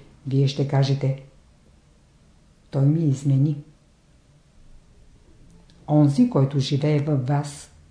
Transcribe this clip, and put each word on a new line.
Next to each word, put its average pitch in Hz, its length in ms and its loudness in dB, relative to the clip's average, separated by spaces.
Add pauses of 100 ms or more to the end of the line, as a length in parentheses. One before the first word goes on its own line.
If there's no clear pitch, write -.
(260)
Вие 135 220 2
ще 139 200 -4
кажете: 139 540 0 (1500)
„Той 139 160 0
ми 156 140 2
измени.“ 143 640 0 (2250)
Онзи, 147 420 4
който 139 280 0
живее 147 400 0
във 139 280 -2
вас, 147 440 -6 (200)